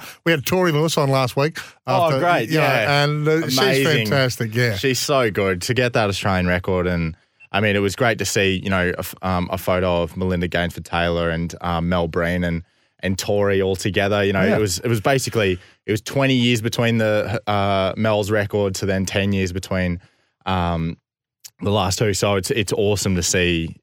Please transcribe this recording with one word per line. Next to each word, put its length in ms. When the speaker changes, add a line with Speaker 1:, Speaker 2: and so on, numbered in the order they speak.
Speaker 1:
we 80
had 140
Tori 260
Lewis 240
on 140
last 260
week 220
Speaker 2:
Oh, 200
Speaker 1:
after, 140
Speaker 2:
great, 280
Speaker 1:
you 100
know, 60
Speaker 2:
yeah. 400
Speaker 1:
and, 240
uh, 200
she's 100
Speaker 2:
Amazing. 480
Speaker 1:
fantastic, 480
yeah. 220
Speaker 2:
She's 220
so 320
good. 320
To 120
get 180
that 160
Australian 380
record, 400
and, 300
I 80
mean, 160
it 40
was 160
great 220
to 60
see, 380
you 80
know, 260
a, 20
f-, 240
um, 300
a 60
photo 440
of 140
Melinda 320
Gainford-Taylor 840
and, 300
um, 300
Mel 180
Breen 360
and, 180
and 180
Tori 440
all 140
together. 480
You 80
know, 100
Speaker 1:
Yeah. 140
Speaker 2:
it 40
was, 200
it 80
was 140
basically, 560
it 40
was 100
twenty 340
years 280
between 360
the, 500
uh, 480
Mel's 340
record 460
to 100
then 200
ten 260
years 200
between, 480
um, 500
the 120
last 260
two. 160
So 220
it's, 160
it's 200
awesome 440
to 60
see 600